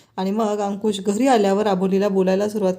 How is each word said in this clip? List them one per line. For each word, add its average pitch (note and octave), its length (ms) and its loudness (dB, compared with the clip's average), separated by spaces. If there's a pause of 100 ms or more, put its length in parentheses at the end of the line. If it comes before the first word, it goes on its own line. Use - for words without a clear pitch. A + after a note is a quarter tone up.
(180)
आणि F#3+ 140 -4
मग G#3 280 -2
अंकुश G3+ 400 -4
घरी G#3+ 280 0
आल्यावर G#3 400 2
आबोलीला F#3+ 400 0
बोलायला F#3+ 420 0
सुरुवात G3 300 -2